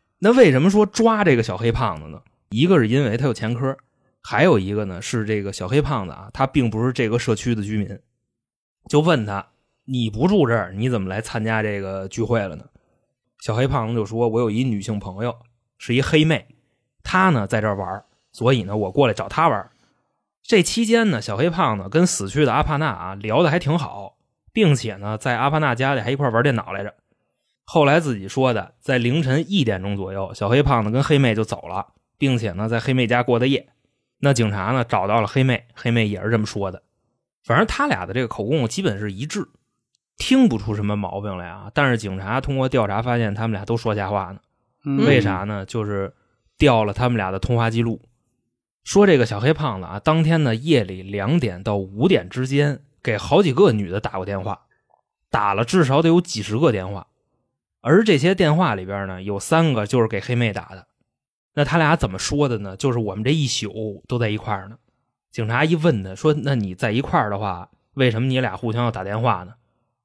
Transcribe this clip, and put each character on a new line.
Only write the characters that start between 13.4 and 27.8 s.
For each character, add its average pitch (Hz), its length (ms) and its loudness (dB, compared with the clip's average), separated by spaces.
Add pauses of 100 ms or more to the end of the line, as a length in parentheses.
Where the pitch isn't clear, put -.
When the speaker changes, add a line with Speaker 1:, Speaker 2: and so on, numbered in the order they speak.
Speaker 1:
小 110 100 -4
黑 123 140 2
胖 120 220 -2
子 120 60 -4
就 110 100 0
说 113 240 -2
：“我 113 100 0
有 117 100 2
一 113 140 0
女 107 180 -2
性 104 160 -4
朋 98 280 -10
友， 117 100 -6 (420)
是 - 160 -4
一 127 80 4
黑 156 220 4
妹， 160 240 0 (560)
她 185 260 2
呢 117 160 2
在 110 140 -2
这 107 80 0
儿 101 80 0
玩 95 120 -6
儿， 98 180 -8 (260)
所 127 220 2
以 113 100 2
呢 98 140 -6
我 95 140 -2
过 131 160 4
来 107 60 0
找 98 140 -6
她 165 220 2
玩 113 80 0
儿。” - 140 -12 (720)
这 190 220 4
期 226 220 -2
间 226 240 4
呢， 117 120 0
小 104 140 -6
黑 151 140 2
胖 156 280 0
子 95 120 -10
跟 175 180 4
死 98 220 -4
去 139 160 2
的 117 80 2
阿 151 100 2
帕 151 140 -2
纳 156 100 -2
啊 92 280 -8
聊 107 280 2
得 156 60 4
还 170 100 0
挺 151 180 0
好， - 400 -10 (340)
并 180 240 4
且 110 220 -4
呢 104 200 -6
在 123 200 -2
阿 131 120 0
帕 156 80 0
纳 147 160 0
家 135 220 0
里 117 60 -2
还 110 100 -4
一 139 40 -2
块 139 120 0
儿 117 40 -2
玩 117 120 2
电 135 120 2
脑 92 160 -6
来 98 120 -8
着。 104 100 -12 (680)
后 156 220 2